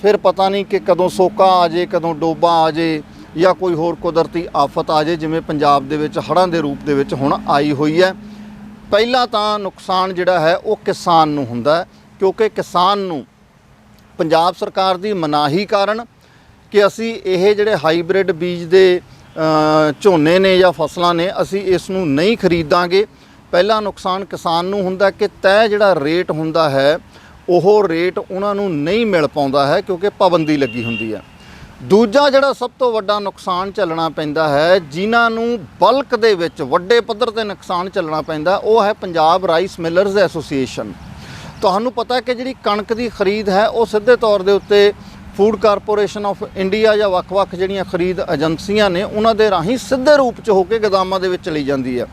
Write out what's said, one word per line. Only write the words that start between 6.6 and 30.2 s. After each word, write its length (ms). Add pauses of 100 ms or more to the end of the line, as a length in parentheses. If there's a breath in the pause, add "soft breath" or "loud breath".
ਰੂਪ 260
ਦੇ 80
ਵਿੱਚ 200
ਹੁਣ 340
ਆਈ 240
ਹੋਈ 300
ਹੈ। 120 (760 loud breath)
ਪਹਿਲਾਂ 360
ਤਾਂ 320
ਨੁਕਸਾਨ 560
ਜਿਹੜਾ 260
ਹੈ 160
ਉਹ 280
ਕਿਸਾਨ 440
ਨੂੰ 180
ਹੁੰਦਾ 300
ਹੈ, 100 (320 soft breath)
ਕਿਉਂਕਿ 300
ਕਿਸਾਨ 500
ਨੂੰ 280 (920)
ਪੰਜਾਬ 420
ਸਰਕਾਰ 360
ਦੀ 160
ਮਨਾਹੀ 540
ਕਾਰਨ 380 (680 soft breath)
ਕਿ 160
ਅਸੀਂ 280 (100)
ਇਹ 300
ਜਿਹੜੇ 300
ਹਾਈਬ੍ਰਿਡ 480
ਬੀਜ 300
ਦੇ, 380 (360 loud breath)
ਅ, 640
ਝੋਨੇ 380
ਨੇ 200
ਜਾਂ 140
ਫਸਲਾਂ 420
ਨੇ, 160 (120)
ਅਸੀਂ 200
ਇਸ 280
ਨੂੰ 180
ਨਹੀਂ 280
ਖਰੀਦਾਂਗੇ। 680 (440 soft breath)
ਪਹਿਲਾ 300
ਨੁਕਸਾਨ 440
ਕਿਸਾਨ 400
ਨੂੰ 180
ਹੁੰਦਾ 280
ਕਿ 180 (140)
ਤੈਅ 240
ਜਿਹੜਾ 280
ਰੇਟ 360
ਹੁੰਦਾ 400
ਹੈ, 280 (500 loud breath)
ਉਹ 400
ਰੇਟ 300
ਉਹਨਾਂ 360
ਨੂੰ 220
ਨਹੀਂ 300
ਮਿਲ 200
ਪਾਉਂਦਾ 400
ਹੈ, 140
ਕਿਉਂਕਿ 280
ਪਾਬੰਦੀ 480